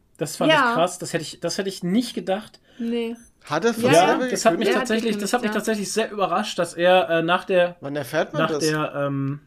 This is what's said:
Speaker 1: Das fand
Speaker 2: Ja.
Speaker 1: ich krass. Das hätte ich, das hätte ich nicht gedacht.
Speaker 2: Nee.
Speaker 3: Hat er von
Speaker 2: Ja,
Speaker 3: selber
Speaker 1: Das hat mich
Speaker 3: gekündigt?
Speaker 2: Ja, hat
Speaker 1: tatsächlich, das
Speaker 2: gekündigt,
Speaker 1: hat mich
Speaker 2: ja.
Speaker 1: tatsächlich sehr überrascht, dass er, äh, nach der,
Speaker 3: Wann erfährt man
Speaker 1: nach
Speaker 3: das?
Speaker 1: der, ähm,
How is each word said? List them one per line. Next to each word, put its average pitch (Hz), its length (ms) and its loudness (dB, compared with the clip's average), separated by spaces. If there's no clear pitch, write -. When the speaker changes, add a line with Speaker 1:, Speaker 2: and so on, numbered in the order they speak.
Speaker 1:
Das 151 180 -6
fand 294 160 2
Speaker 2:
Ja. 269 160 4
Speaker 1:
ich 233 60 0
krass. 175 240 0
Das - 160 -6
hätte 160 80 -4
ich, - 180 -14
das 170 160 -4
hätte 196 140 -4
ich - 120 -10
nicht 208 320 0
gedacht. 190 460 -6
Speaker 2:
Nee. 233 380 -4
Speaker 3:
Hat 160 180 -2
er 233 80 4
von 226 180 2
Speaker 2:
Ja, 185 180 8
Speaker 3:
selber 254 100 -2
Speaker 1:
Das - 160 -2
hat 214 140 4
mich 220 100 0
Speaker 3:
gekündigt? - 0 -
Speaker 2:
Ja, 240 60 4
hat 247 60 2
Speaker 1:
tatsächlich, 226 360 0
das 202 140 -4
Speaker 2:
gekündigt, - 20 -6
Speaker 1:
hat 247 100 2
mich 214 80 0
Speaker 2:
ja. 214 40 -2
Speaker 1:
tatsächlich 214 380 -4
sehr 220 200 -2
überrascht, 196 460 -2
dass 170 160 -4
er, 180 340 4
äh, 165 140 2
nach 175 220 0
der, 175 360 2
Speaker 3:
Wann 139 160 -8
erfährt 151 380 -2
man 160 80 0
Speaker 1:
nach 160 80 0
Speaker 3:
das? 156 180 0
Speaker 1:
der, 156 280 -2
ähm, 143 500 -4